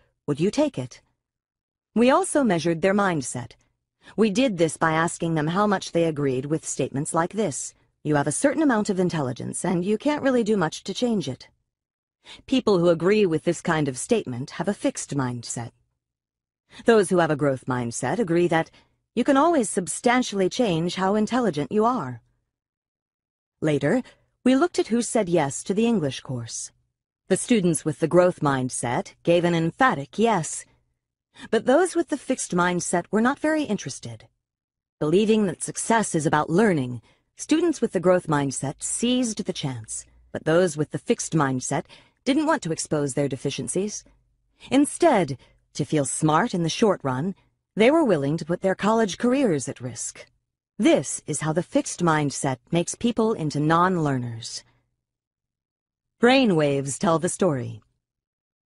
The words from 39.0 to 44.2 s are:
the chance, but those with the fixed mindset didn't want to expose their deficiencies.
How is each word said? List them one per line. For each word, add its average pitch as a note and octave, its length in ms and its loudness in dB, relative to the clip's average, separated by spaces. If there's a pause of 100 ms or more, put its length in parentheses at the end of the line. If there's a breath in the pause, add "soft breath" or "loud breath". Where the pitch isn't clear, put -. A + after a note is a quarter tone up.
the F#3 80 -4
chance, B2 540 -8 (240)
but - 140 -10
those E3 320 2
with D3+ 160 -2
the D3+ 60 -4
fixed - 340 -2
mindset C#3 520 -2 (400 soft breath)
didn't C#4+ 220 0
want D#4+ 160 0
to D#3+ 100 -4
expose D3 420 -2
their C#3+ 140 0
deficiencies. C#3 760 -6 (640 loud breath)